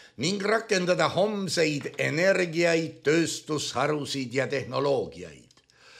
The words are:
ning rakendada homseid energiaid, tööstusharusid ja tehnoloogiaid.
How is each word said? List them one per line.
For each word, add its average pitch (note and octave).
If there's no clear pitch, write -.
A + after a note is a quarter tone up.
ning F#3+
rakendada F3+
homseid E3+
energiaid, E3
tööstusharusid C#3+
ja C3+
tehnoloogiaid. A#2